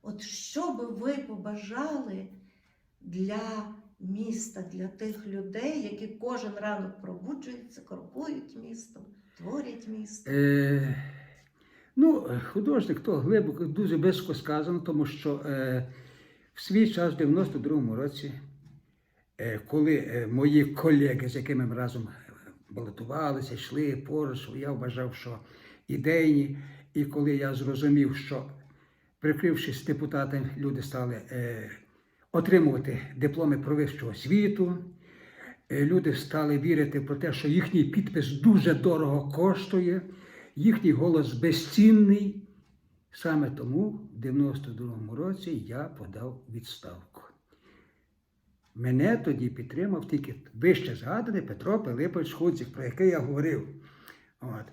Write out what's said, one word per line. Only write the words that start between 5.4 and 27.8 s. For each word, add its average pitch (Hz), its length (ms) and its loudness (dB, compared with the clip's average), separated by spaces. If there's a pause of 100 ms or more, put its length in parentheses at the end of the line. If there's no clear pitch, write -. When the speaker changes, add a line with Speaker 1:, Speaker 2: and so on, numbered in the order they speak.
Speaker 1:
які 208 260 -10
кожен 220 460 -8
ранок 196 480 -8
пробуджуються, 240 800 -14
крокують - 840 -12
містом, 226 380 -18 (360)
творять 233 500 -10
місто? 214 420 -14
Speaker 2:
Е, 143 680 2 (1000)
ну, 294 340 4 (220)
художник, 220 480 0
то 175 180 0
глибоко, 170 460 2
дуже 160 320 0
близько 165 380 2
сказано, 156 460 -2
тому 151 260 0
що, 143 400 -4
е, 131 400 -2 (680)
в - 60 -20
свій 208 300 4
час, 175 240 0
в - 20 -6
дев'яносто 165 420 2
другому 127 380 0
році, 139 360 -6 (1040)
е, 107 280 -6
коли, 151 300 4
е, 120 300 -4
мої 139 380 6
колеги, 139 640 4
з 123 80 -6
якими 131 300 -2
ми 117 80 -4
разом 120 340 -4 (640)
балотувалися, 120 840 -6
йшли 139 420 -4
поруч, 143 600 -6
я 139 160 -6
вважав, 123 420 -6
що 117 240 -12 (500)
ідейні. 143 680 4 (360)
І 147 100 2
коли 143 320 0
я 135 180 -2
зрозумів, 139 640 4